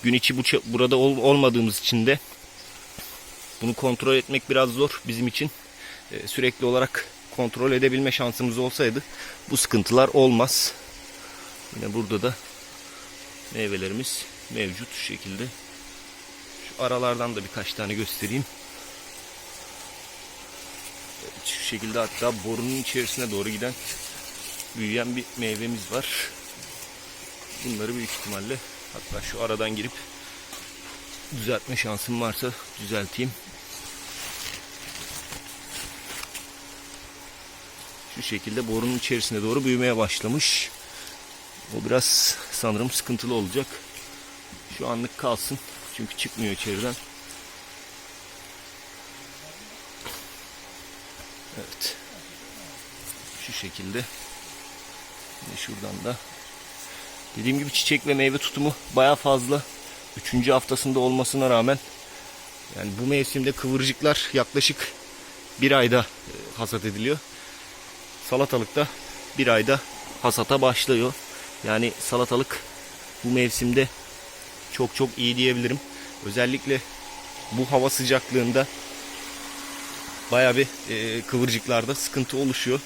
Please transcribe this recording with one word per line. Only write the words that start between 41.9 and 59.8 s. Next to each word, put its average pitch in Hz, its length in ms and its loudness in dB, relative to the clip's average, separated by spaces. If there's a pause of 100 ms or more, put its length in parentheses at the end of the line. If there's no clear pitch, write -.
sanırım 117 400 2
sıkıntılı 123 420 0
olacak. 113 320 0 (1120)
Şu 131 100 -4
anlık 120 300 -2
kalsın. 127 420 0 (380)
Çünkü 110 200 -6
çıkmıyor 107 360 -2
içeriden. 107 420 -2 (4000)
Evet. - 380 -6 (1500)
Şu 120 60 -8
şekilde. 95 440 -6 (1500)
Yine 104 100 -8
şuradan 98 480 -6
da. 120 120 -2 (1200)
Dediğim 127 220 2
gibi 143 120 -2
çiçek - 360 2
ve 143 60 4
meyve 135 240 6
tutumu 143 380 0 (200)
bayağı 135 200 10
fazla. 139 460 4 (560)